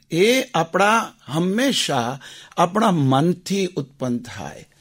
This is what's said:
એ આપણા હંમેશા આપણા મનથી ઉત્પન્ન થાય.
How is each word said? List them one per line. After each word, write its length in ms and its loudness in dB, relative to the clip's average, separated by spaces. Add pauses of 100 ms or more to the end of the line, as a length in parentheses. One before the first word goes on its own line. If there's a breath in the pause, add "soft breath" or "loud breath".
(100)
એ 320 4 (120)
આપણા 580 2 (120)
હંમેશા 960 -2 (360 loud breath)
આપણા 340 2
મનથી 760 2
ઉત્પન્ન 520 -6
થાય. 500 -14 (120)